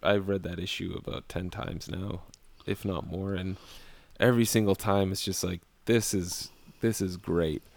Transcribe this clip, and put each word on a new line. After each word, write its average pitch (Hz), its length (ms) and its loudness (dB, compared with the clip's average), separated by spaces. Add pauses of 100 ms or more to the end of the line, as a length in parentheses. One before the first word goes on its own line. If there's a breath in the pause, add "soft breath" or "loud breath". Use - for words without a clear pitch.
I've 98 260 4
read 98 160 0
that 85 140 -6
issue 90 380 -6
about - 320 -8
ten 90 220 -6
times - 400 -8
now, 95 320 -8 (440)
if - 180 -4
not 92 260 -4
more, 98 240 -4
and 92 220 -4 (640 loud breath)
every 117 240 6
single 107 300 4
time 98 380 2
it's - 120 -4
just - 200 -2
like, 90 160 -4 (260)
"This 113 280 4
is, 90 360 -4 (300)
this 113 200 0
is 90 160 -2
great. 82 460 0 (140 loud breath)